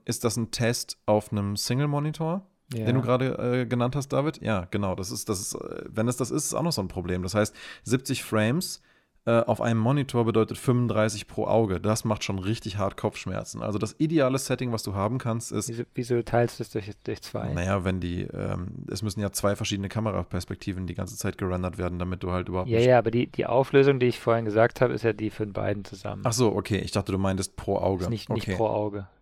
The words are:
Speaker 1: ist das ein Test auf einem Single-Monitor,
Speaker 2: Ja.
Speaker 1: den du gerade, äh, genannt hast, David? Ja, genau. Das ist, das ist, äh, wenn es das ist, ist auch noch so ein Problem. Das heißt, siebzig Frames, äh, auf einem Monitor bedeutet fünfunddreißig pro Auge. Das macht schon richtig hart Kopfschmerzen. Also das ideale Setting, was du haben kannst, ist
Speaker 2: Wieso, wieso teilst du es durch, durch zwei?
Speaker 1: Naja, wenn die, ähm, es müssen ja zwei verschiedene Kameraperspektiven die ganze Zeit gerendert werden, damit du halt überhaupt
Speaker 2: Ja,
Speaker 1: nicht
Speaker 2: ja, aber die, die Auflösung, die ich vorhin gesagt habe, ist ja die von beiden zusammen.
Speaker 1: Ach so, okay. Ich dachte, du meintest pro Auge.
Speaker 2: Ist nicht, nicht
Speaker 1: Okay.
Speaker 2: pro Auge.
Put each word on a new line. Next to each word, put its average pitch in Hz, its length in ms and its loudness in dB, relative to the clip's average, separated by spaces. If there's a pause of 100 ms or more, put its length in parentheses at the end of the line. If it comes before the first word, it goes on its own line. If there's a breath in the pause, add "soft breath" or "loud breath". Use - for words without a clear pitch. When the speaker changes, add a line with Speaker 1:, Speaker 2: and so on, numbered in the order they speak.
Speaker 1:
ist - 220 -2
das 113 100 0
ein 113 160 -2
Test - 540 -2
auf 107 260 2
einem 101 240 0
Single-Monitor, 147 920 0 (280)
Speaker 2:
Ja. 110 120 -2
Speaker 1:
den 123 100 4
du 131 60 4
gerade, 123 600 2
äh, 123 40 0
genannt 120 300 0
hast, 139 140 -4
David? 139 320 0
Ja, 101 300 0
genau. 98 240 0
Das 98 160 -6
ist, 117 180 -6
das 98 100 0
ist, - 160 -6
äh, 50 300 -8
wenn 110 220 0
es 123 100 0
das 127 140 -2
ist, 147 140 0
ist - 80 -4
auch 110 100 0
noch 165 100 0
so 104 80 0
ein 92 80 -2
Problem. 90 340 -2
Das 92 120 -2
heißt, 107 200 2 (280 loud breath)
siebzig 127 400 0
Frames, 117 580 0 (440 soft breath)
äh, 117 140 6
auf 113 220 2
einem 117 180 2
Monitor 127 460 2
bedeutet 110 320 2
fünfunddreißig 107 720 2
pro - 180 -4
Auge. 98 320 4
Das 107 240 0
macht 110 220 -2
schon 95 140 -4
richtig 101 380 -4
hart 98 200 -2
Kopfschmerzen. 107 640 -6
Also 107 180 -2
das 107 180 -4
ideale 147 400 2
Setting, 127 360 -2
was 107 100 -4
du 98 120 -6
haben 107 220 0
kannst, 117 360 -4
ist 110 160 -2
Speaker 2:
Wieso, 117 140 -6 (120)
wieso 120 280 0
teilst 117 360 2
du 120 40 -6
es - 80 -14
durch, 104 200 -6 (140)
durch 110 160 -6
zwei? 110 320 -6
Speaker 1:
Naja, 90 320 0
wenn 92 160 0
die, 90 220 -2
ähm, 95 680 -6
es - 100 -6
müssen 107 200 -4
ja 101 100 -2
zwei 101 240 2
verschiedene 101 320 -2
Kameraperspektiven 92 1000 -4
die 87 80 -6
ganze 92 200 -6
Zeit - 220 -4
gerendert 90 400 -2
werden, 90 220 -2
damit 90 220 -4
du 90 120 -2
halt 90 160 -2
überhaupt 92 200 -2
Speaker 2:
Ja, 113 100 4
Speaker 1:
nicht 120 80 6
Speaker 2:
ja, 127 100 8
aber 113 140 2
die, 120 160 2
die - 180 -2
Auflösung, 135 560 6
die 123 60 6
ich 120 120 0
vorhin 117 240 2
gesagt 110 380 4
habe, 123 100 6
ist 123 120 -2
ja 113 100 4
die 107 160 -2
von 104 240 -4
beiden 101 320 -2
zusammen. 101 400 -8
Speaker 1:
Ach 117 80 2
so, 113 200 4
okay. 98 260 0
Ich 95 120 -4
dachte, 98 220 0
du 95 40 4
meintest 95 380 0
pro - 220 -2
Auge. 92 260 2
Speaker 2:
Ist 107 60 0
nicht, 113 200 -4
nicht 107 200 -2
Speaker 1:
Okay. 92 80 0
Speaker 2:
pro 110 100 2
Auge. 104 400 -2 (140)